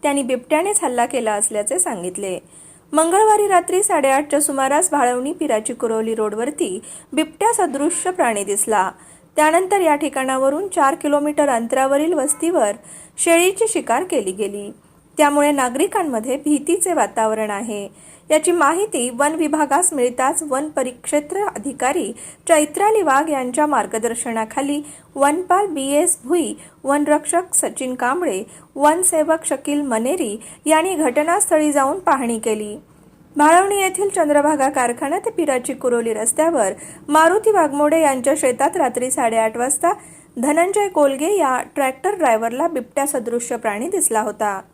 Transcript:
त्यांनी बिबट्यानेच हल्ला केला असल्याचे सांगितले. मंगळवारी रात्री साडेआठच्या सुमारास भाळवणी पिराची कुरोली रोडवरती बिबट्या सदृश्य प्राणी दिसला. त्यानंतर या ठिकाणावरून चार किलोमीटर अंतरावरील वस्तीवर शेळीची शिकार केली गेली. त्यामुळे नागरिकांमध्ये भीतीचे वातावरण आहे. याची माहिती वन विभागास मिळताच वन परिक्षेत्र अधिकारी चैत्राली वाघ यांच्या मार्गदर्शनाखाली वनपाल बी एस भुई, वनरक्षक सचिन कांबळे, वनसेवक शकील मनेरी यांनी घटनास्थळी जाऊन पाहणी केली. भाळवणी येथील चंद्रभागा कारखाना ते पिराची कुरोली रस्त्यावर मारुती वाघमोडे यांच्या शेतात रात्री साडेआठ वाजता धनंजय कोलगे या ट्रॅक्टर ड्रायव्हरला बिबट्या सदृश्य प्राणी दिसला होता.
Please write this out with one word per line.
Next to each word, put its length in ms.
त्यांनी 200
बिबट्यानेच 600
हल्ला 220
केला 280
असल्याचे 460
सांगितले. 600
मंगळवारी 540
रात्री 360
साडेआठच्या 580
सुमारास 500
भाळवणी 420
पिराची 400
कुरोली 420
रोडवरती 640
बिबट्या 400
सदृश्य 580
प्राणी 320
दिसला. 480
त्यानंतर 440
या 160
ठिकाणावरून 720
चार 280
किलोमीटर 540
अंतरावरील 640
वस्तीवर 580
शेळीची 460
शिकार 340
केली 280
गेली. 400
त्यामुळे 340
नागरिकांमध्ये 840
भीतीचे 560
वातावरण 560
आहे. 600
याची 200
माहिती 580
वन 260
विभागास 580
मिळताच 560
वन 200
परिक्षेत्र 680
अधिकारी 760
चैत्राली 540
वाघ 280
यांच्या 360
मार्गदर्शनाखाली 1160
वनपाल 520
बी 240
एस 320
भुई, 300
वनरक्षक 580
सचिन 420
कांबळे, 480
वनसेवक 680
शकील 360
मनेरी 600
यांनी 280
घटनास्थळी 800
जाऊन 280
पाहणी 400
केली. 380
भाळवणी 460
येथील 280
चंद्रभागा 600
कारखाना 500
ते 100
पिराची 440
कुरोली 400
रस्त्यावर 580
मारुती 440
वाघमोडे 500
यांच्या 360
शेतात 400
रात्री 340
साडेआठ 460
वाजता 360
धनंजय 500
कोलगे 500
या 240
ट्रॅक्टर 400
ड्रायव्हरला 520
बिबट्या 400
सदृश्य 480
प्राणी 320
दिसला 340
होता. 400